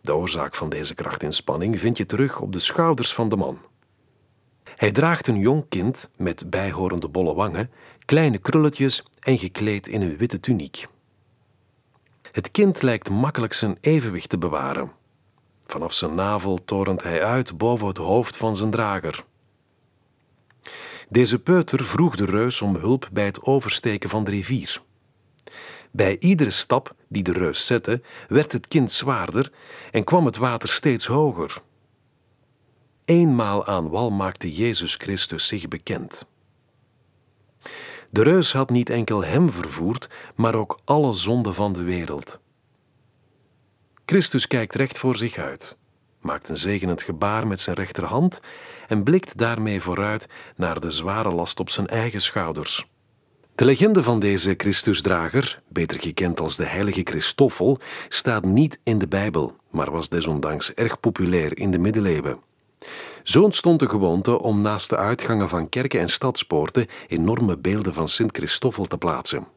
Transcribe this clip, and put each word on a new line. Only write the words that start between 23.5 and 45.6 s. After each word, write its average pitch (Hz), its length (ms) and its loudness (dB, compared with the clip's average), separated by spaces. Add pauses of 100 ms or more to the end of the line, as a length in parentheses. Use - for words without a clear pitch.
van 107 140 -2
de 101 60 -4
rivier. 101 520 -4 (1080)
Bij 98 280 2
iedere 156 320 4
stap - 440 0 (140)
die 101 140 -2
de 87 100 0
reus 82 340 0
zette, 120 360 0 (260)
werd 147 240 4
het - 160 -6
kind 131 240 2
zwaarder 123 600 0 (380)
en 110 140 0
kwam 175 200 4
het 120 120 0
water 120 320 -2
steeds - 380 0
hoger. 120 560 -2 (1400)
Eenmaal 123 600 4
aan 90 220 0
wal 110 220 0
maakte 95 420 -4
Jezus 101 420 0
Christus - 520 -2
zich 95 220 -4
bekend. - 580 -8 (1900)
De 107 100 4
reus 160 300 6
had 135 180 0
niet 120 200 2
enkel 110 340 0
hem 135 280 2
vervoerd, 85 560 -4 (260)
maar 113 200 2
ook 110 300 -4
alle 139 300 4
zonden 101 400 0
van 101 180 0
de 87 100 -4
wereld. 82 580 -6 (1600)
Christus - 420 2
kijkt 117 280 -2
recht - 240 -2
voor 127 180 0
zich 113 220 -6
uit, - 380 -12 (440)